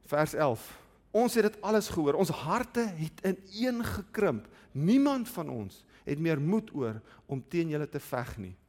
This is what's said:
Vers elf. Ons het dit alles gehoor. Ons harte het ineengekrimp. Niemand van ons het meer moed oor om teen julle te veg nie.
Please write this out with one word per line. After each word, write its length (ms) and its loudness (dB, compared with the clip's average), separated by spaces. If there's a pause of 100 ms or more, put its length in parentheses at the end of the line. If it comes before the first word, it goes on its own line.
Vers 280 2
elf. 280 2 (480)
Ons 240 4
het 120 6
dit 160 -4
alles 280 2
gehoor. 280 2
Ons 120 4 (120)
harte 400 0 (120)
het 280 -6
ineengekrimp. 1200 -2 (260)
Niemand 560 4
van 240 -6
ons 300 -8 (220)
het 160 -4
meer 200 2
moed 360 0
oor 240 -2 (280)
om 120 -4 (120)
teen 200 0
julle 160 -2
te 120 -6
veg 400 -6
nie. 140 -10 (140)